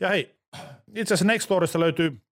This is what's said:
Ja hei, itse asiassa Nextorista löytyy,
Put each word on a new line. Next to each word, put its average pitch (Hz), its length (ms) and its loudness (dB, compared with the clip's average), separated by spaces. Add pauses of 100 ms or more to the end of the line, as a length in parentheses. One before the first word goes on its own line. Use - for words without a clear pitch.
Ja 185 80 0
hei, 190 280 -2 (580)
itse 214 200 -2
asiassa 170 120 2
Nextorista 185 540 0
löytyy, 165 400 0 (160)